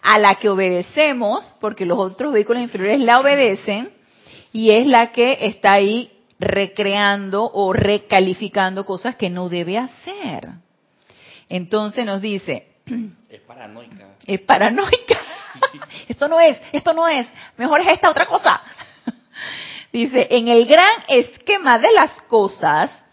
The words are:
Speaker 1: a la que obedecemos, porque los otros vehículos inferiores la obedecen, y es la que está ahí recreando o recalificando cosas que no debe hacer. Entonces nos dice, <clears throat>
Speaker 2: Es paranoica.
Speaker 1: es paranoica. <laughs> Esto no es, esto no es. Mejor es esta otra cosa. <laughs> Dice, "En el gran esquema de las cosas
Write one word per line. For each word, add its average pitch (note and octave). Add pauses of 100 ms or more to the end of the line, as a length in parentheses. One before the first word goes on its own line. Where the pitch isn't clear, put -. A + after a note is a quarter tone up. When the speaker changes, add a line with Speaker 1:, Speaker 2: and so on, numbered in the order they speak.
Speaker 1:
a G#3+
la G3+
que G#3+
obedecemos, G#3
porque G#3
los F3
otros G3
vehículos A#3
inferiores G#3+
la A#3+
obedecen, B3+ (600)
y A3
es A#3+
la A#3
que B3
está G3
ahí G3+ (260)
recreando G3+
o F#3+
recalificando F#3+
cosas G3+
que F#3+
no F3+
debe F3
hacer. C4 (1000)
Entonces G#3
nos G3
dice, F#3+ (120)
<clears throat> A2
Speaker 2:
Es G#2+
paranoica. A#2 (100)
Speaker 1:
es G3
paranoica. C4 (420)
<laughs> -
Esto C#4+
no E4
es, D#4 (160)
esto D#4
no E4
es. C#4 (320)
Mejor D4
es E4+
esta F4
otra -
cosa. - (440)
<laughs> - (840)
Dice, B3
"En A#3
el A#3+
gran E4
esquema C4+
de A#3
las -
cosas G3 (220)